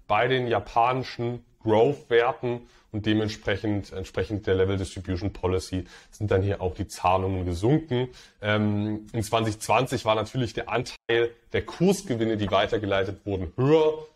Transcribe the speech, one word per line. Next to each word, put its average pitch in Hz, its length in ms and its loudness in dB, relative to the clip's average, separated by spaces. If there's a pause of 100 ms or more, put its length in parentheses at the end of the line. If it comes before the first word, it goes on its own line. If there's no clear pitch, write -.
bei 110 220 2
den 127 180 0
japanischen 120 960 -2 (180)
Growth-Werten. 120 1000 2 (320)
Und 107 140 -4
dementsprechend, 107 880 0
entsprechend 98 540 -4
der 95 80 2
Level 95 220 2
Distribution 92 560 -4
Policy 92 520 -2 (260)
sind 104 200 -6
dann 95 120 4
hier 101 180 -2
auch 92 140 -4
die 95 140 -6
Zahlungen 95 560 0
gesunken. 123 640 0 (340)
Ähm, 104 680 0
in 113 100 -2
zwanzig 110 380 -2
zwanzig 120 440 0
war 110 100 2
natürlich 110 400 -2
der - 140 -8
Anteil 117 600 0 (220)
der 101 120 0
Kursgewinne, 117 720 0
die 101 140 -2
weitergeleitet 98 720 0
wurden, 95 320 -4
höher. 156 600 4